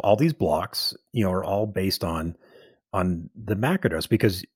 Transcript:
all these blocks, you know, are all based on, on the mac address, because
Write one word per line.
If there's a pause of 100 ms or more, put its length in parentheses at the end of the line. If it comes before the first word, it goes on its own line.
all
these
blocks, (200)
you
know,
are
all
based
on, (580)
on
the
mac
address,
because (120)